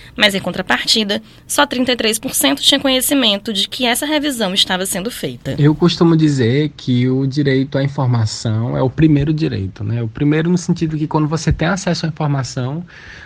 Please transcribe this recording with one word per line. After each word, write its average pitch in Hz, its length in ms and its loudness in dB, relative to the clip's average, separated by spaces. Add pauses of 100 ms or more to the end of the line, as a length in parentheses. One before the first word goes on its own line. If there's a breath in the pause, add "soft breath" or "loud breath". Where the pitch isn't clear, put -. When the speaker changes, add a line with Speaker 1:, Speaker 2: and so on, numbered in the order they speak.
(160 loud breath)
Speaker 1:
mas, 208 200 2
em 185 60 -2
contrapartida, 214 800 -2 (260 loud breath)
só - 180 2
trinta 254 280 0
e - 20 0
três 220 240 0
por 262 160 -6
cento 277 260 2
tinha 277 200 4
conhecimento 254 720 2
de 202 160 -2
que - 160 -4
essa 247 200 0
revisão 277 480 -2
estava 190 320 0
sendo 196 240 -4
feita. 135 480 -6
Speaker 2:
Eu 151 160 6
costumo 170 440 4
dizer 143 580 2
que 123 320 0
o 131 180 0
direito 135 520 0
à 135 60 0
informação 123 920 -2
é 135 40 0
o 131 80 2
primeiro 151 440 2
direito, 110 520 -4
né? 117 180 -2
O 113 60 -4
primeiro 147 400 0
no 180 80 4
sentido 170 400 -2
que, 151 100 -2
quando 151 220 0
você 160 220 0
tem 160 180 0
acesso 180 360 -2
à 160 40 -4
informação, 143 760 -4 (400 loud breath)